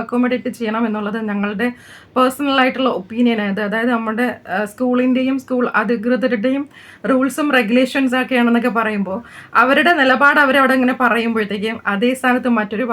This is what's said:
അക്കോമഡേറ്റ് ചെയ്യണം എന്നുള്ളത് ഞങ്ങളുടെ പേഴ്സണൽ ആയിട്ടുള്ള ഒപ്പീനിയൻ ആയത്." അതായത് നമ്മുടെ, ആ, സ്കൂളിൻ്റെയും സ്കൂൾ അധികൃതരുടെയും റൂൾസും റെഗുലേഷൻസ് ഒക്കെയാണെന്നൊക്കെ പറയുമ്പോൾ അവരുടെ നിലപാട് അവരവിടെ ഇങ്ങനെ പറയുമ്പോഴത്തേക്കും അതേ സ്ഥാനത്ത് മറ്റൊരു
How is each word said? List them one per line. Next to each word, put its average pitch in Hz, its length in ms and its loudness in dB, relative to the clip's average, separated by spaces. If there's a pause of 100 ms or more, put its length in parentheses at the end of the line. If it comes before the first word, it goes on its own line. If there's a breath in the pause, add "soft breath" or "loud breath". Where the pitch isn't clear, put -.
അക്കോമഡേറ്റ് 247 560 -2
ചെയ്യണം 226 300 -2
എന്നുള്ളത് 214 300 -4 (120)
ഞങ്ങളുടെ 202 380 -2 (480 loud breath)
പേഴ്സണൽ 269 480 0
ആയിട്ടുള്ള 254 260 0 (100)
ഒപ്പീനിയൻ 226 460 0
ആയത്." 196 220 -2
അതായത് 226 280 -2
നമ്മുടെ, 226 320 -2 (280)
ആ, - 20 0 (140)
സ്കൂളിൻ്റെയും 254 720 0
സ്കൂൾ 254 200 -2 (180)
അധികൃതരുടെയും 240 840 0 (480 loud breath)
റൂൾസും 269 460 0
റെഗുലേഷൻസ് 254 640 0
ഒക്കെയാണെന്നൊക്കെ 240 560 0
പറയുമ്പോൾ 202 400 -2 (460 loud breath)
അവരുടെ 302 380 4
നിലപാട് 269 440 4
അവരവിടെ 262 340 4
ഇങ്ങനെ 254 240 2
പറയുമ്പോഴത്തേക്കും 220 760 -2 (140)
അതേ 233 260 0
സ്ഥാനത്ത് 247 400 0
മറ്റൊരു 214 340 -4